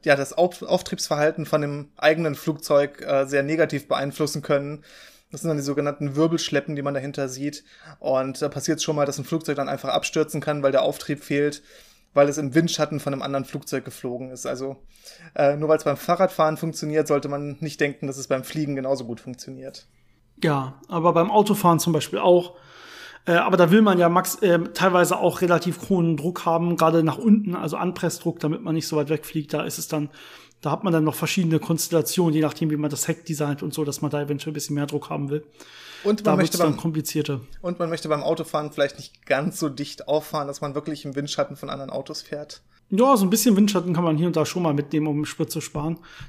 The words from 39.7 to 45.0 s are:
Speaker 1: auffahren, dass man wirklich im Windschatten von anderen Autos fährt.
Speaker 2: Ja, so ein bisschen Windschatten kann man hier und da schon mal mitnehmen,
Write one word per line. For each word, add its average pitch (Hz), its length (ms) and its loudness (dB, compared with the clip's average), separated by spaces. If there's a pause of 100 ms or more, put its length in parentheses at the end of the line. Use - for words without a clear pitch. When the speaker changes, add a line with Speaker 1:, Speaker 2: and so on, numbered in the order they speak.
Speaker 1:
auffahren, 147 400 -2
dass 139 120 -12
man 143 140 -6
wirklich 147 300 -6
im 143 100 -8
Windschatten 143 400 -4
von - 160 -12
anderen 135 200 -10
Autos - 320 -8
fährt. - 400 -14 (280)
Speaker 2:
Ja, 254 260 4
so 196 80 4
ein 180 60 2
bisschen 214 260 6
Windschatten 185 380 4
kann 170 100 2
man 156 140 2
hier 170 80 2
und 165 100 0
da 151 80 2
schon 175 200 -2
mal 151 100 2
mitnehmen, 147 320 0